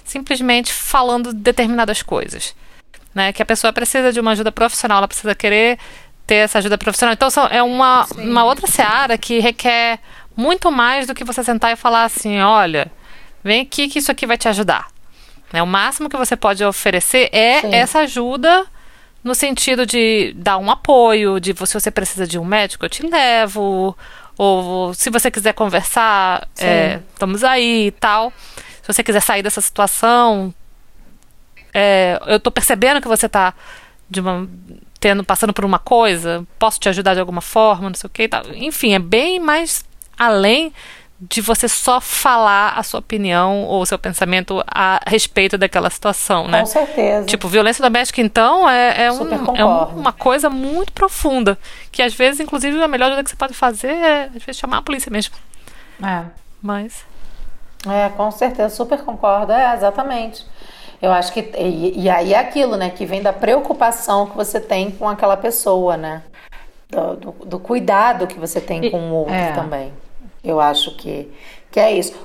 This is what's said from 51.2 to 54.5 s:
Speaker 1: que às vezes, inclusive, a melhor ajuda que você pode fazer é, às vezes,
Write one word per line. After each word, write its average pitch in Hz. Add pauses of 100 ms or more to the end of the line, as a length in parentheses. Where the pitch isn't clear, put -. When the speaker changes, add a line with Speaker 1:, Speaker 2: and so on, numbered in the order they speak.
Speaker 1:
que -
às 240
vezes, 277
inclusive, 294
a 320
melhor 254
ajuda 277
que 269
você -
pode 269
fazer 247
é, 311
às 247
vezes, 262